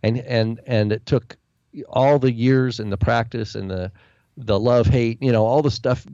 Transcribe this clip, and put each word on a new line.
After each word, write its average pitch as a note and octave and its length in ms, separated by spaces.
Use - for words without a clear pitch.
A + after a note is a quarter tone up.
And, A2+ 160
and, A#2 480
and G#2+ 260
it G#2+ 140
took - 300
all C#3 300
the C3 120
years B2 480
and G#2+ 140
the F#2 60
practice A#2 560
and G2 160
the, F#2 200
the A2 240
love, A#2+ 260
hate, A#2 360
you C3 100
know, A2 140
all C3+ 160
the C#3 80
stuff - 440